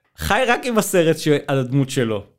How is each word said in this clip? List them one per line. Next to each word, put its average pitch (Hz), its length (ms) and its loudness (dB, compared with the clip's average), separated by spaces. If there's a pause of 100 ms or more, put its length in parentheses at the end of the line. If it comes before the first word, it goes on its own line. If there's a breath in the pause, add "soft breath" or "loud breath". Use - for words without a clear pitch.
(180)
חי 214 300 0
רק 240 180 0
עם 240 120 -2
הסרט 165 400 2
ש-, 160 100 -4 (200)
על 135 120 0
הדמות 135 300 0
שלו. 110 340 -2 (160)